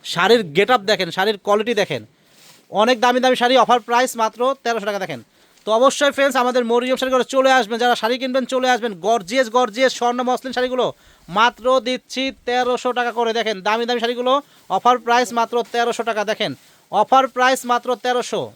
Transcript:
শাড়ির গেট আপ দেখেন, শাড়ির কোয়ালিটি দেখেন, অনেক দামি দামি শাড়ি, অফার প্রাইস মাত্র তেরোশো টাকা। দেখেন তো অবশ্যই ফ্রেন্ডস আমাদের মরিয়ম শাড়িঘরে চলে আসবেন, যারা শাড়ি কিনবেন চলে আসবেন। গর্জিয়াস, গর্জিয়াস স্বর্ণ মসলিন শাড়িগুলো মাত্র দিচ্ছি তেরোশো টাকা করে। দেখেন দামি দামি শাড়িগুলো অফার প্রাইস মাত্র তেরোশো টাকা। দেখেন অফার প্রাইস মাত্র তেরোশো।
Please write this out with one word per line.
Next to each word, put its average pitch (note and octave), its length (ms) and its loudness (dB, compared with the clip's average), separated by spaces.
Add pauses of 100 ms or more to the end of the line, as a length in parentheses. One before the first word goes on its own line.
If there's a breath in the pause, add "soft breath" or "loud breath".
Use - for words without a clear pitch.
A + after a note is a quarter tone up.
(120)
শাড়ির G#3 300 4 (140)
গেট G3+ 180 2
আপ A3 160 2
দেখেন, F3+ 260 0
শাড়ির G3+ 200 0 (100)
কোয়ালিটি G#3+ 340 0
দেখেন, C#3 220 -4 (800 soft breath)
অনেক B3 220 4
দামি B3 200 2
দামি B3+ 180 4
শাড়ি, B3 120 2 (100)
অফার A#3+ 240 4
প্রাইস A#3+ 220 0 (120)
মাত্র A3 180 -4 (240)
তেরোশো A3+ 240 -4
টাকা। G3+ 160 -4
দেখেন D3 160 -10 (440 soft breath)
তো - 40 -6 (100)
অবশ্যই C4+ 380 2
ফ্রেন্ডস C#4 260 0
আমাদের B3+ 200 0 (100)
মরিয়ম B3 280 0
শাড়িঘরে C4 340 0
চলে C4 240 4
আসবেন, A3+ 240 -2
যারা B3 180 2
শাড়ি A#3 220 -2
কিনবেন C4 300 -2
চলে B3+ 220 0
আসবেন। A3+ 180 -4 (140)
গর্জিয়াস, A3+ 500 0
গর্জিয়াস B3 420 2
স্বর্ণ B3 200 -2 (100)
মসলিন B3+ 280 -4
শাড়িগুলো B3+ 300 -2 (420 soft breath)
মাত্র G#3+ 360 0 (220)
দিচ্ছি B3+ 360 -6 (240)
তেরোশো B3 520 -2
টাকা A#3+ 200 -4
করে। A#3 200 0
দেখেন G#3+ 180 -2 (100)
দামি A3+ 220 0
দামি A#3+ 160 -2
শাড়িগুলো B3 280 -2 (440 soft breath)
অফার A#3+ 280 4
প্রাইস A#3+ 240 2 (100)
মাত্র A3+ 160 -2 (180)
তেরোশো A#3+ 380 -2
টাকা। G#3 200 -4
দেখেন G3+ 220 -4 (400 soft breath)
অফার G#3+ 320 4 (100)
প্রাইস B3+ 260 0 (100)
মাত্র A#3+ 180 -2 (160)
তেরোশো। A#3+ 380 -2 (140)